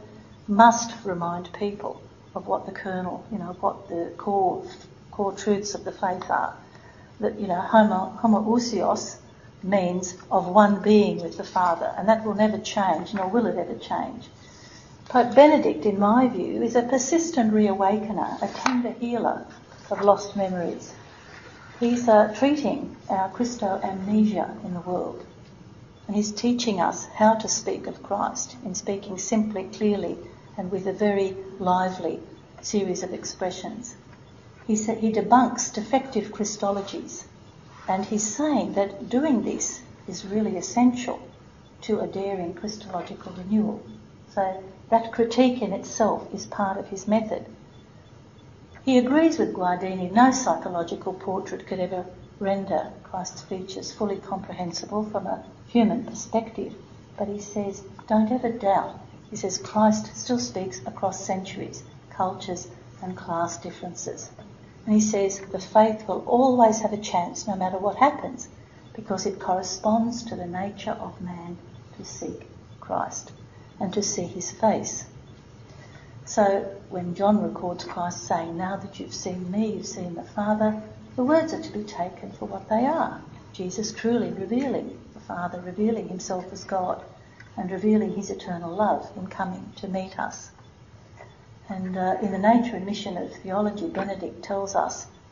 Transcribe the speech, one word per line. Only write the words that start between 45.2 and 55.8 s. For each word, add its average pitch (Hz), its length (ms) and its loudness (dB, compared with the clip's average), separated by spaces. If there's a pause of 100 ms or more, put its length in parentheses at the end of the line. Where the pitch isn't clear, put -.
in 185 120 -2
itself - 600 0
is - 120 -10
part 196 320 -2
of - 100 -8
his 190 180 -10
method. 214 400 0 (1400)
He 262 120 6
agrees 294 400 6
with - 160 2
Guardini, 180 560 -2
no 240 220 8
psychological 180 800 -2
portrait - 540 -6
could 185 140 -4
ever 180 240 -4 (340)
render 190 540 0 (100)
Christ's - 380 -10
features 185 500 -8
fully 196 280 -4
comprehensible 180 840 -6
from 202 240 -4
a - 160 -6 (240)
human 208 380 4